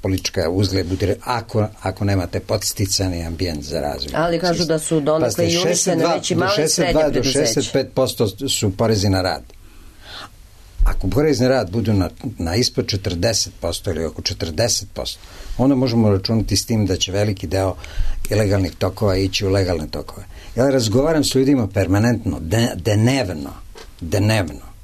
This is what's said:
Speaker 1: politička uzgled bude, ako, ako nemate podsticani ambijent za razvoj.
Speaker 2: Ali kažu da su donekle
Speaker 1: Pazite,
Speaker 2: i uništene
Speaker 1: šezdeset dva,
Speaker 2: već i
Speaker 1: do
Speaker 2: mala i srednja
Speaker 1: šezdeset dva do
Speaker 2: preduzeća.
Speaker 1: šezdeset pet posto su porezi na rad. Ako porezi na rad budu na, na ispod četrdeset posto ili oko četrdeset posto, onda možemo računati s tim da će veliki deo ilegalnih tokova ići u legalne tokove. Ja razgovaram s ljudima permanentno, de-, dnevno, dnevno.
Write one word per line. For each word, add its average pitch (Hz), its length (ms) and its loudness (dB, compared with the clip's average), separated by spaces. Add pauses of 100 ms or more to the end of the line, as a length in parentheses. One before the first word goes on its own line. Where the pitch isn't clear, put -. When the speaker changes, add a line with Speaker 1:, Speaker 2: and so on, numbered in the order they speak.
Speaker 1:
politička 95 460 -2
uzgled 95 380 0
bude, 92 360 0
ako, 113 440 -2 (140)
ako 98 240 -4
nemate 98 340 0
podsticani 95 880 -2
ambijent 80 380 -4
za 73 180 -4
razvoj. 71 340 -6
Speaker 2:
Ali 165 240 0
kažu 170 260 0
da 156 140 0
su 160 200 0
donekle 151 460 2
Speaker 1:
Pazite, 170 80 2
Speaker 2:
i 170 40 2
uništene 175 180 2
Speaker 1:
šezdeset 175 240 0
dva, 165 160 2
Speaker 2:
već - 160 -4
i 175 40 0
Speaker 1:
do 165 40 2
Speaker 2:
mala 185 120 2
i 208 40 0
srednja 151 120 2
Speaker 1:
šezdeset 170 260 2
dva 156 100 4
do 147 80 2
Speaker 2:
preduzeća. 135 340 2
Speaker 1:
šezdeset - 280 0
pet 135 200 2
posto 127 340 2
su 113 500 -2
porezi 110 320 2
na 95 120 2
rad. 90 220 -2 (1400)
Ako - 240 2
porezi 127 360 2
na 127 60 4
rad 117 220 2
budu 110 220 0
na, 92 160 2 (280)
na 85 180 -2
ispod 120 320 0
četrdeset 95 760 -2
posto 85 300 -4
ili 80 140 -2
oko 78 160 -8
četrdeset 95 720 -2
posto, - 260 -8 (380)
onda 135 180 4
možemo 117 340 4
računati 101 480 0
s - 80 -2
tim 110 200 2
da 92 120 2
će 92 140 -2
veliki 101 360 -2
deo 95 280 0 (540)
ilegalnih 101 460 2
tokova 95 400 0
ići 95 300 0
u 95 40 2
legalne 90 380 0
tokove. - 380 -10 (300)
Ja 131 140 4
razgovaram 135 540 2
s - 120 0
ljudima 131 320 4
permanentno, 98 720 2
de-, 110 360 0
dnevno, 101 760 0 (480)
dnevno. 101 720 0 (100)